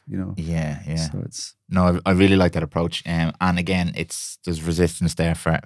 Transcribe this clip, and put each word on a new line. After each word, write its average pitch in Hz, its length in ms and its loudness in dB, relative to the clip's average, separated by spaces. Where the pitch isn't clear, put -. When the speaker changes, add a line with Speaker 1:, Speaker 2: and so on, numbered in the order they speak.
Speaker 1:
you 95 100 -8
know? 95 180 -6
Speaker 2:
Yeah, 80 480 -4
yeah. 78 120 -4
Speaker 1:
So 80 280 -4
it's - 300 -12
Speaker 2:
No, 90 340 4
I, 95 60 2
I - 40 4
really 98 220 8
like 90 180 4
that 80 100 -2
approach. 85 420 -4
Um, 82 340 0
and 90 200 2
again, 87 340 0
it's, - 500 -8
there's 82 160 -4
resistance 82 540 0
there 82 220 0
for, 82 280 0